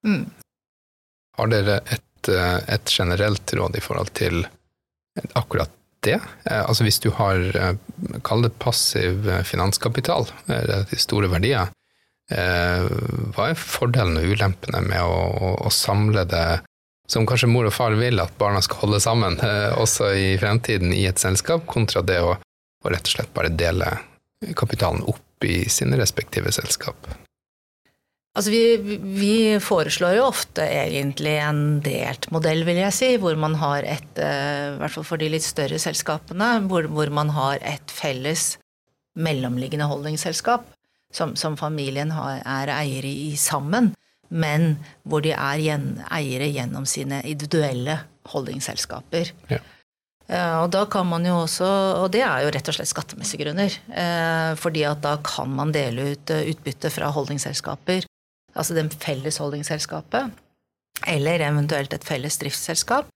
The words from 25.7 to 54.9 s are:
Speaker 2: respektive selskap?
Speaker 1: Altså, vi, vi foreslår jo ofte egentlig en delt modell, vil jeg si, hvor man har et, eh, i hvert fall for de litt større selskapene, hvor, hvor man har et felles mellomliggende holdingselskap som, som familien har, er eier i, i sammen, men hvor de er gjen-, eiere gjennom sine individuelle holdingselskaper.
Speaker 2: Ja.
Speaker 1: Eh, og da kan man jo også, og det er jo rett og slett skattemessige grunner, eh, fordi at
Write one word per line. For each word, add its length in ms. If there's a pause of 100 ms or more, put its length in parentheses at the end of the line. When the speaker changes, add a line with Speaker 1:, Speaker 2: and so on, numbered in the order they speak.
Speaker 2:
respektive 540
selskap? 440 (1400)
Speaker 1:
Altså, 140
vi, 480
vi 360 (260)
foreslår 560
jo 100
ofte 400
egentlig 720
en 220 (200)
delt 520
modell, 340
vil 160
jeg 140
si, 200
hvor 220
man 160
har 320
et, 220 (100)
eh, 540
i 80
hvert 100
fall 160
for 160
de 80
litt 160
større 320
selskapene, 720 (180)
hvor, 240
hvor 240
man 160
har 320
et 320
felles 600 (600)
mellomliggende 720
holdingselskap 800 (480)
som, 260
som 180
familien 540
har, 320
er 320
eier 320
i, 60 (120)
i 120
sammen, 560 (380)
men 420 (300)
hvor 200
de 80
er 320
gjen-, 460
eiere 420
gjennom 400
sine 320
individuelle 800 (240)
holdingselskaper. 1080 (140)
Speaker 2:
Ja. 160 (680)
Speaker 1:
Eh, 280
og 180
da 120
kan 200
man 160
jo 160
også, 300 (300)
og 120
det 140
er 180
jo 80
rett 220
og 20
slett 160
skattemessige 540
grunner, 340 (120)
eh, 640
fordi 280
at 220